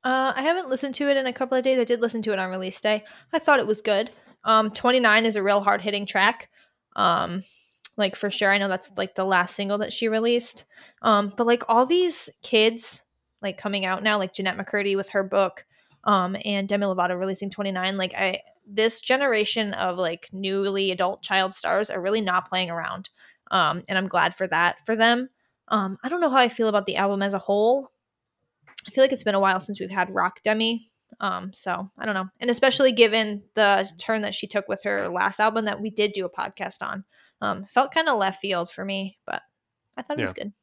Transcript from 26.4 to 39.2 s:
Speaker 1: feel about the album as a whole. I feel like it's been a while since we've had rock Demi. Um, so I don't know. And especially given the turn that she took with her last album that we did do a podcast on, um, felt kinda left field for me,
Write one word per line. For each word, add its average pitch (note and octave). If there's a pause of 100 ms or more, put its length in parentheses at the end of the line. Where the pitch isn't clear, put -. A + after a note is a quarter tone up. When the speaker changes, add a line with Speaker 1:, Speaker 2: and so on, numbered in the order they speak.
Speaker 1:
feel A3+
about G#3
the -
album G3
as G3
a G3
whole. A3 (960)
I -
feel C4
like C4+
it's B3+
been G#3
a G3
while F#3+
since G3+
we've F#3+
had F#3
rock F#3
Demi. A3+ (300)
Um, F#3
so F#3
I -
don't G#3
know. F#3+ (120)
And A#3+
especially C4
given G#3+ (100)
the G3+ (100)
turn A3
that G#3
she -
took G3+
with G3
her G3
last F#3+
album A3
that G#3
we G#3+
did G#3
do G3
a F3
podcast -
on, - (360)
um, G3
felt C4+
kinda D#4+
left F#3+
field F3+
for F#3+
me, G3